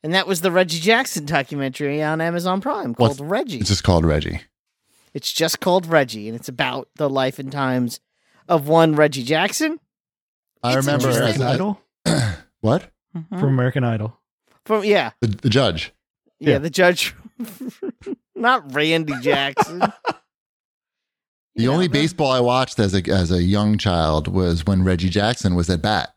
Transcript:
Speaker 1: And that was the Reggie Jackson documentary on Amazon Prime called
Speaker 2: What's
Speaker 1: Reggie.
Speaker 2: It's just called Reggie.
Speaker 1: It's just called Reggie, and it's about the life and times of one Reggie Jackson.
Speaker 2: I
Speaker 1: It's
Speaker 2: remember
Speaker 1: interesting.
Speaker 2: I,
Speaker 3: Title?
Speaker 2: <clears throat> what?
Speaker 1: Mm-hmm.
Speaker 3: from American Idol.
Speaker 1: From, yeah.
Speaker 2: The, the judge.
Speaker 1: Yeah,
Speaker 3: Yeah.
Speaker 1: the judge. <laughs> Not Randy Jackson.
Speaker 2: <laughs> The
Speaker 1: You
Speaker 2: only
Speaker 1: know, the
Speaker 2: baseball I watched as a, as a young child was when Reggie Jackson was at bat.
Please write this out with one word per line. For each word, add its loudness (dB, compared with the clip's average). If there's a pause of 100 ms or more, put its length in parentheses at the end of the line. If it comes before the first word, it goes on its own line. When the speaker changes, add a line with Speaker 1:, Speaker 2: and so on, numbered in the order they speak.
Speaker 1:
And -4
that 0
was -2
the 0
Reggie 0
Jackson 0
documentary -4
on -2
Amazon -2
Prime -4
called 4
Speaker 2:
What's -6
Speaker 1:
Reggie. -4
Speaker 2:
It's -4
just 0
called 4
Reggie. -2 (720)
Speaker 1:
It's -8
just -2
called 2
Reggie, 0
and -8
it's -12
about -6
the -2
life 0
and -10
times -2 (480)
of 2
one 6
Reggie 2
Jackson. 0 (840)
Speaker 2:
I 0
Speaker 1:
It's 0
Speaker 2:
remember 2
Speaker 1:
interesting. 0
Speaker 2:
I, 0
Speaker 3:
Title? -2 (240)
Speaker 2:
<clears throat> -2
what? 0 (260)
Speaker 1:
Mm-hmm. -8
Speaker 3:
from 2
American 0
Idol. -4 (480)
Speaker 1:
From, 0
yeah. 2 (100)
Speaker 2:
The, 0
the -2
judge. 0 (480)
Speaker 1:
Yeah, 2
Speaker 3:
Yeah. 2
Speaker 1:
the -4
judge. 2 (240)
<laughs> -14
Not 0
Randy 0
Jackson. 0 (160)
Speaker 2:
<laughs> -20 (1500)
The -2
Speaker 1:
You 2
Speaker 2:
only 2
Speaker 1:
know, -4
the 2
Speaker 2:
baseball 0
I 2
watched 2
as 2
a, 0
as 2
a 2
young 2
child 0
was 0
when 2
Reggie 2
Jackson 0
was 0
at 0
bat. -2